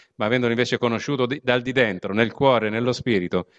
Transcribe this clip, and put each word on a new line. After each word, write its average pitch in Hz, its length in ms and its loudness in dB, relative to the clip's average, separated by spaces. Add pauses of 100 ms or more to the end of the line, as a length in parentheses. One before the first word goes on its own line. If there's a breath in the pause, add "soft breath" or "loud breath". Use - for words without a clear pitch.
(160 soft breath)
ma 110 100 -2
avendolo 120 260 2
invece 120 240 0
conosciuto 120 480 -2
di, 127 180 -4
dal 123 200 0
di 127 100 -6
dentro, 104 400 0
nel 110 180 2
cuore, 120 380 2
nello 117 240 -2
spirito, 104 540 0 (120 soft breath)